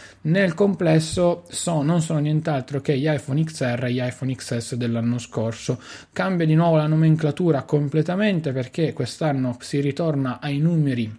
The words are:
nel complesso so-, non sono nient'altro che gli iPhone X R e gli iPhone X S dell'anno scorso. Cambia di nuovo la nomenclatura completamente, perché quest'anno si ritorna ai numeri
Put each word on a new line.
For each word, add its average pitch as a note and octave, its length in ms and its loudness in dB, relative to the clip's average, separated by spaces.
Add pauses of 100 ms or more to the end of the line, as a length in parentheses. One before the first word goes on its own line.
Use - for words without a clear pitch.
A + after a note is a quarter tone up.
(220)
nel F3 320 2
complesso F3 960 2
so-, E3 320 -2
non D#3+ 200 2
sono D#3+ 180 -2
nient'altro D3 600 -2
che C3+ 180 0
gli D3 120 0
iPhone D3 340 0
X - 180 -6 (140)
R B2 120 -4
e A#2+ 40 -2
gli B2+ 100 0
iPhone B2+ 320 -4
X - 220 -6
S A#2 200 -6
dell'anno A#2 420 -2
scorso. A#2 640 -6 (320)
Cambia F#3 320 0
di D#3 100 4
nuovo E3 220 6
la D3+ 100 2
nomenclatura D#3 760 2
completamente, D#3 920 0
perché C3 400 -2
quest'anno C3 680 -2
si C#3+ 220 -4
ritorna C#3+ 580 -2
ai C#3+ 200 -4
numeri C#3 600 2